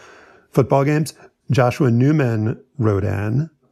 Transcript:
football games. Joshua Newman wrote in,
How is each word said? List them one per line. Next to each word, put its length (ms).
football 340
games. 300
Joshua 400
Newman 720
wrote 240
in, 480